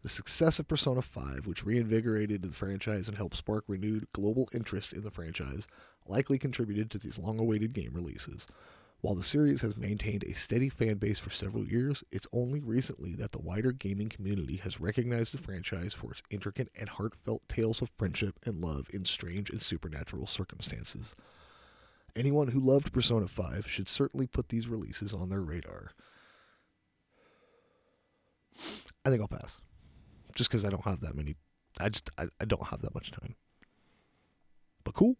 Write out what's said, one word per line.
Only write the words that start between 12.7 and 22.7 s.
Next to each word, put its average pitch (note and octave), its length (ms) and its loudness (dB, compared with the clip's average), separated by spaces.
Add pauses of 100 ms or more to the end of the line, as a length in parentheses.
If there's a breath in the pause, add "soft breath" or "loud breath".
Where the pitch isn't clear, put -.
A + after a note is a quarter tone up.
that - 160 -4
the - 80 -8
wider G2 320 2
gaming G#2 380 -2
community F#2+ 480 -2
has - 240 -6
recognized A#2 520 0
the - 40 -6
franchise F2+ 560 -6
for - 180 -10
its - 180 -14
intricate G#2 460 -4
and G#2 140 -8
heartfelt - 580 -4
tales A2+ 340 2
of B2 100 -2
friendship G2 540 0
and G2+ 140 -4
love D2+ 320 -2
in F#2+ 140 -4
strange F#2+ 440 -2
and - 120 -4
supernatural D2+ 640 -4
circumstances. - 880 -6 (1000 loud breath)
Anyone C#3 360 4
who B2 100 4
loved C3+ 320 6